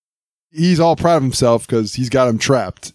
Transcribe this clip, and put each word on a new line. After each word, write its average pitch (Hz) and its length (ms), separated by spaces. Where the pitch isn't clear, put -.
He's 165 300
all 165 160
proud 170 220
of 135 40
himself 117 440
'cause 113 280
he's 127 160
got 131 180
him 113 100
trapped 113 560